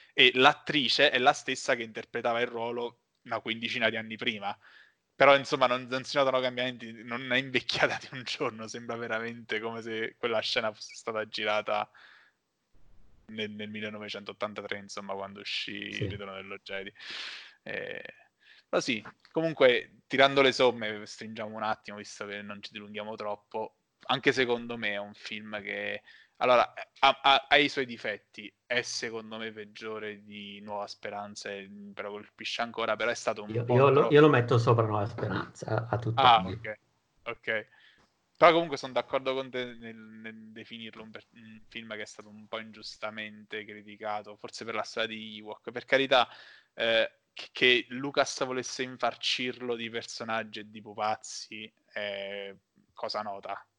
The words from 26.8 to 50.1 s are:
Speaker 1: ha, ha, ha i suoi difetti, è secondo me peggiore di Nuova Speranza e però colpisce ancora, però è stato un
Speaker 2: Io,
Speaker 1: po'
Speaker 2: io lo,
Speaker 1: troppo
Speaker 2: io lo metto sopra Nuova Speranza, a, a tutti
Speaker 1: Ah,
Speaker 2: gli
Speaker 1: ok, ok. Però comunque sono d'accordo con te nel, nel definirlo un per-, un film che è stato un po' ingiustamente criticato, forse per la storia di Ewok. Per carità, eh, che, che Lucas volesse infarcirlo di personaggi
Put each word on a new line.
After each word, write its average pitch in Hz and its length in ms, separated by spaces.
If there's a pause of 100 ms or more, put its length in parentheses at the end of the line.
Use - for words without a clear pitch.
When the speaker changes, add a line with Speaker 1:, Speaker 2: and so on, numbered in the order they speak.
Speaker 1:
ha, 135 220
ha, 135 280
ha 147 80
i 147 120
suoi 135 160
difetti, 110 640 (140)
è 123 160
secondo 113 560
me 110 140
peggiore 107 720
di 101 380
Nuova 104 260
Speranza 104 640
e 98 180 (240)
però 101 180
colpisce 104 500
ancora, 113 340
però 110 160
è 117 40
stato 110 280
un 107 120
Speaker 2:
Io, 117 100
Speaker 1:
po' 123 120
Speaker 2:
io 139 120
lo, 139 180
Speaker 1:
troppo - 60
Speaker 2:
io 147 80
lo 151 80
metto 123 280
sopra 117 280
Nuova 104 200
Speranza, - 600
a, - 280
a - 40
tutti 117 220
Speaker 1:
Ah, 120 200
Speaker 2:
gli 92 160
Speaker 1:
ok, 107 220 (440)
ok. 113 440 (720)
Però 165 160
comunque 165 240
sono 131 160
d'accordo 131 400
con 131 160
te 123 160 (100)
nel, 117 220
nel 110 540
definirlo 110 520
un 110 80
per-, 107 220
un 110 340
film 113 280
che 107 80
è - 20
stato 107 240
un 107 180
po' 113 120
ingiustamente 107 1040
criticato, 104 720
forse - 280
per 113 100
la 104 80
storia 113 260
di 110 300
Ewok. 107 320
Per 120 140
carità, 131 420 (460)
eh, 113 380 (220)
che, - 180
che 123 380
Lucas 139 560
volesse 127 380
infarcirlo 123 920
di 117 140
personaggi 110 680